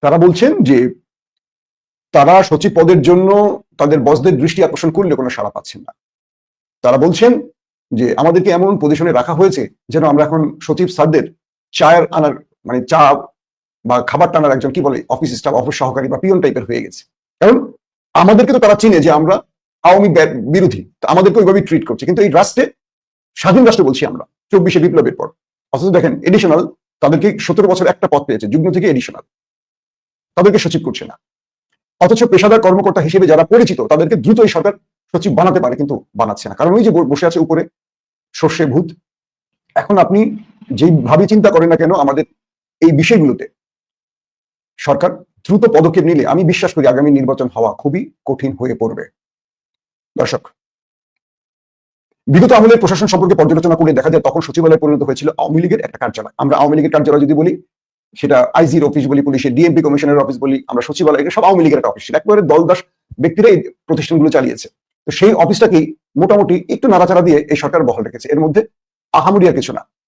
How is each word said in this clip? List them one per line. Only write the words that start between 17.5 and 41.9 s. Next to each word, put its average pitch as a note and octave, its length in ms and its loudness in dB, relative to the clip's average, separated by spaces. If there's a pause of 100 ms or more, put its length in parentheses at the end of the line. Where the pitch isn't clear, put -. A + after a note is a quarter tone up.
আমাদেরকে G#3 400 4
তো B3 60 0
তারা G#3 160 4
চিনে G#3 240 2
যে D3+ 120 2
আমরা D#3+ 320 0 (400)
আওয়ামী G3 260 4
ব্যা-, D3 420 0
বিরোধী, D3 320 0 (180)
তো - 60 -6
আমাদেরকে F#3 320 2
ওইভাবেই F#3+ 220 2
ট্রিট - 260 -4
করছে। - 180 -8
কিন্তু F3+ 160 -2
এই G3+ 80 2
রাষ্ট্রে, G3 420 0 (640)
স্বাধীন G3+ 300 2
রাষ্ট্র G#3+ 180 4
বলছি C3+ 220 -2
আমরা - 200 -10 (260)
চব্বিশে F3+ 280 2
বিপ্লবের D3+ 360 0
পর, - 120 -10 (440)
অথচ D3 180 -4
দেখেন E3 340 0
এডিশনাল F3+ 440 0 (320)
তাদেরকে E3 400 0
সতেরো F#3+ 280 0
বছর F3+ 200 -2
একটা - 200 -2
পদ C#3+ 160 -2
পেয়েছে, A2 240 -6
যুগ্ম D#3+ 240 -2
থেকে F#3 180 -2
এডিশনাল, D#3+ 320 -4 (1120)
তাদেরকে F#3+ 240 2
সচিব E3 260 -4
করছে - 200 -10
না। - 140 -20 (800)
অথচ A3+ 240 2
পেশাদার G#3+ 380 2
কর্মকর্তা F#3 400 0
হিসেবে F3 260 0
যারা D3+ 160 4
পরিচিত, - 380 0
তাদেরকে D#3 340 0
দ্রুত F#3 240 0
এই A3 80 4
সরকার G3 260 -2 (420)
সচিব F3 180 -4
বানাতে E3+ 260 0
পারে, B2 160 -2
কিন্তু C#3+ 300 -8 (100)
বানাচ্ছে G#2+ 340 -6
না। G2 60 -14
কারণ E3+ 180 0
ওই A3 100 2
যে G#3+ 60 2
ব-, E3 180 0
বসে C#3+ 180 -2
আছে E3 140 -2
উপরে E3 280 -2 (640)
সর্ষে D#3+ 320 -2
ভূত। D3 220 -2 (880)
এখন - 220 -2
আপনি F#3+ 400 0 (340)
যেইভাবে D#3 560 2
চিন্তা G#3 240 2
করেন E3 180 2
না E3 60 2
কেন E3 180 0